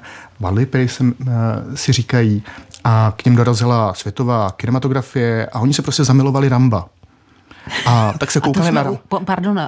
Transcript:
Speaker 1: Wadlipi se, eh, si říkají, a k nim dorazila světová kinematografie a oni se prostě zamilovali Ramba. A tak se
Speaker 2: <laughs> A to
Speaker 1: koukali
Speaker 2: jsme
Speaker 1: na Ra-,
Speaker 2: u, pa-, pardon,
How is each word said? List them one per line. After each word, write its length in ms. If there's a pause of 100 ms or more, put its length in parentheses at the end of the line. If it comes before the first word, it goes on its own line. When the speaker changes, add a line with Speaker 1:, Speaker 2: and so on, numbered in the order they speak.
(400)
Speaker 1:
Wadlipi 480
se, 160 (180)
eh, 60 (500)
si 160
říkají, 500 (400)
a 340
k 80
nim 100
dorazila 580
světová 580
kinematografie 920
a 140
oni 140
se 80
prostě 220
zamilovali 460
Ramba. 400 (960)
A 320
tak 140
se 80
Speaker 2:
<laughs> 0
A 20
to 40
Speaker 1:
koukali 220
Speaker 2:
jsme 80
Speaker 1:
na 80
Ra-, 100
Speaker 2:
u, 60 (100)
pa-, 100
pardon, 480